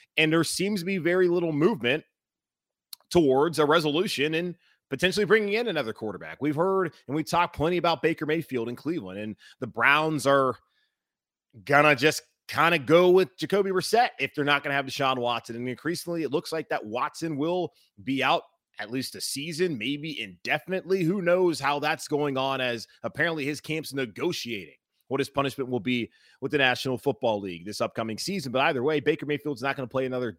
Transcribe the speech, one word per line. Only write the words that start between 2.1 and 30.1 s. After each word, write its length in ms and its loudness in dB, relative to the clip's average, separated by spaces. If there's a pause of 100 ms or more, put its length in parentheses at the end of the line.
towards 500 4
a 60 4
resolution 720 2
and 200 -4 (340)
potentially 360 0
bringing 260 2
in 160 -2
another 240 -2
quarterback. 500 -10
We've 140 0
heard 380 0 (140)
and 100 -4
we 40 -2
talked 320 0
plenty 220 0
about 260 0
Baker 240 0
Mayfield 440 -2
in 80 -8
Cleveland, 420 -6
and 160 -6 (240)
the 80 -6
Browns 580 4
are 320 4 (1080)
gonna 320 6
just 240 2 (260)
kinda 320 4
go 300 6
with 260 4
Jacoby 360 -2
Brissett 400 2 (100)
if 120 -4
they're 120 -2
not 180 4
gonna 100 -4
have 120 0
Deshaun 320 0
Watson. 400 -2
And 100 -6
increasingly, 560 -4
it 80 -4
looks 220 -2
like 160 -6
that 160 -4
Watson 500 -4
will 380 -2 (320)
be 180 -2
out 200 2 (360)
at 100 -10
least 260 -6
a 60 -12
season, 560 -4
maybe 440 -6
indefinitely. 840 -4
Who 180 0
knows 380 2
how 200 0
that's 280 -2
going 300 0
on, 240 0
as 260 -4 (160)
apparently 400 -2
his 160 -4
camp's 340 -8
negotiating 840 -6 (320)
what 100 -2
his 100 -2
punishment 400 -4
will 120 -2
be 280 -2 (300)
with 120 -8
the 60 0
National 400 2
Football 440 -2
League 240 -8
this 160 -6
upcoming 360 -4
season. 360 -6
But 80 2
either 220 0
way, 180 0
Baker 240 0
Mayfield's 360 -4
not 140 -2
gonna 120 -8
play 180 -2
another 340 -4